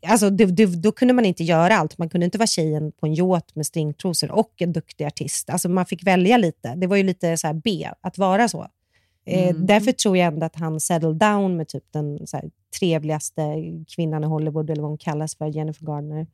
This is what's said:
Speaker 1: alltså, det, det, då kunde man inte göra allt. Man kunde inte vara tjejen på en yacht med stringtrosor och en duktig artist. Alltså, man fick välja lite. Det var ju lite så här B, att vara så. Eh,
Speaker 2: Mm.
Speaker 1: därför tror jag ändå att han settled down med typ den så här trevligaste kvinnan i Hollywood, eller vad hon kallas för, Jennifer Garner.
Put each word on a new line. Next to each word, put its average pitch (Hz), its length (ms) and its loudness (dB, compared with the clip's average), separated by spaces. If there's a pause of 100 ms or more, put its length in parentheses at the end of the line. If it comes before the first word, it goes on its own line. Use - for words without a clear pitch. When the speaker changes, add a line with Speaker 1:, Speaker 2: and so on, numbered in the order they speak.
Speaker 1:
alltså, 202 220 6
det, 196 160 6
det, 185 200 6
då 180 260 2
kunde 247 220 4
man 247 120 4
inte 175 180 0
göra 170 340 4
allt. 156 200 -2
Man 165 120 -4
kunde 175 160 2
inte 180 120 -2
vara 220 100 2
tjejen 151 440 -2
på - 140 -8
en 156 80 0
yacht 180 420 0
med 151 100 -4
stringtrosor 151 640 -4
och - 260 0
en 175 160 -2
duktig - 320 -6
artist. - 440 -8
Alltså, 180 200 -2
man 180 160 0
fick - 220 -10
välja 185 300 6
lite. 156 380 -2
Det 180 120 -2
var 196 80 0
ju 196 80 4
lite 175 340 0
så 160 100 -4
här 151 60 -2
B, 160 360 -4 (120)
att 180 160 -10
vara 196 300 2
så. 175 200 -8 (580)
Eh, 180 240 0
Speaker 2:
Mm. 170 160 0
Speaker 1:
därför 208 260 4
tror 196 260 2
jag 175 160 4
ändå 160 120 -4
att 160 100 -8
han 160 240 -6
settled 160 360 0
down 196 420 2
med 160 100 -6
typ - 160 -12 (100)
den 151 340 -6
så 151 100 -10
här 151 80 -10 (340)
trevligaste 156 640 -2 (540)
kvinnan 156 280 -4
i 151 40 -2
Hollywood, 156 420 -4
eller 151 120 -4
vad 151 100 -6
hon 151 60 -8
kallas 151 400 -6
för, 151 80 -8
Jennifer 156 400 -8
Garner. 151 480 -8